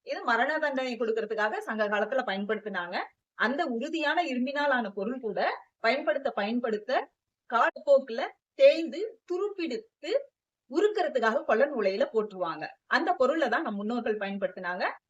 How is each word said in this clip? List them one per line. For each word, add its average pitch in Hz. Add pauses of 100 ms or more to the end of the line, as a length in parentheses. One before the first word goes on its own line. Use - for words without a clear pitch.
இது 311
மரண 269
தண்டனை 262
கொடுக்கறதுக்காக 220
சங்க 220
காலத்துல 214
பயன்படுத்தினாங்க. 202 (360)
அந்த 262
உறுதியான 302
இரும்பினால் 277
ஆன 240
பொருள் 214
கூட 254 (220)
பயன்படுத்த, 277
பயன்படுத்த 233 (440)
காலப்போக்குல 269 (260)
தேய்ந்து 311
துருப்பிடித்து 359 (580)
உருக்கிறதுக்காக 277
கொல்லன் 269
உலையில 208
போட்டுருவாங்க. 185 (180)
அந்த 320
பொருளை 277
தான் 240
நம் 233
முன்னோர்கள் 214
பயன்படுத்தினாங்க. 196 (200)